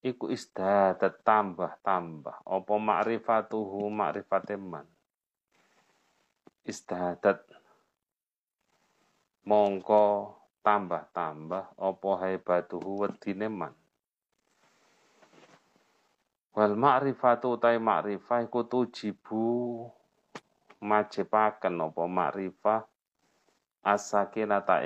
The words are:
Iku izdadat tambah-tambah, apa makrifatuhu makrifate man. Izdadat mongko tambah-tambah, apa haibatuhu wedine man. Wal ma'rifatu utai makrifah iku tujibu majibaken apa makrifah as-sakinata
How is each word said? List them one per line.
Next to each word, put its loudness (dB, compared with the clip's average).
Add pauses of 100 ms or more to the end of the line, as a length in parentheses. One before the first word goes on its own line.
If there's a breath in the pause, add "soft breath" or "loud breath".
Iku -4
izdadat 2
tambah-tambah, -2
apa -2
makrifatuhu -2
makrifate -4
man. -12 (1800)
Izdadat -2 (2000 soft breath)
mongko 4 (280)
tambah-tambah, -2
apa -2 (140)
haibatuhu -2
wedine -6
man. -10 (2750)
Wal 4
ma'rifatu 2
utai 4
makrifah 0
iku -2
tujibu -4 (960)
majibaken 0
apa -2
makrifah -2 (1040)
as-sakinata 2